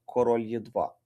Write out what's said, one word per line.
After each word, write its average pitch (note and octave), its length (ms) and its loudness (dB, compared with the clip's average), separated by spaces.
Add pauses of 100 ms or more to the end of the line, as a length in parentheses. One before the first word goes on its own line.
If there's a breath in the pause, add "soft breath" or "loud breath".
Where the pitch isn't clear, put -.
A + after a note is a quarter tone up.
король A#2 480 2
Е A#2 60 -2
два. - 480 -4